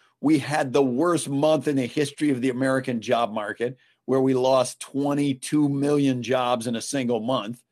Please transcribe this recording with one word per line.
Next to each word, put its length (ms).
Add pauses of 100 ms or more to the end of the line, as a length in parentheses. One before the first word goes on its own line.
(220)
we 180
had 320
the 120
worst 440
month 400
in 80
the 100
history 440
of 100
the 100
American 520
job 320
market, 440 (280)
where 160
we 120
lost 460
twenty-two 880
million 560
jobs 440
in 100
a 40
single 380
month. 420 (100)